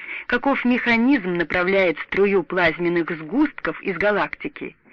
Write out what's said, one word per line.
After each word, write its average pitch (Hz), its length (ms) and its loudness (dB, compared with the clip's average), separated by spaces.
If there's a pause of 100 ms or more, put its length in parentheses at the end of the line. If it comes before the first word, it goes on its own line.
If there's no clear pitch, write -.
(280)
Каков 247 380 0
механизм 233 720 2
направляет 180 640 2
струю 196 440 2
плазменных 170 680 0
сгустков 165 680 -2
из 180 160 -4
галактики, 170 760 -4 (180)